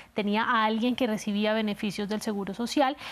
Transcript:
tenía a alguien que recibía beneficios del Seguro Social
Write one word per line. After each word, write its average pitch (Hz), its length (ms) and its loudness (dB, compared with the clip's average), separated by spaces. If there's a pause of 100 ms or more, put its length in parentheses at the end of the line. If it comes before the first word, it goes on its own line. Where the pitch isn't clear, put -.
(140)
tenía 208 300 2
a 226 220 2
alguien 226 300 2
que 254 120 0
recibía 214 460 0
beneficios 208 560 -2
del 214 120 -2
Seguro 202 320 -4
Social 262 440 0 (140)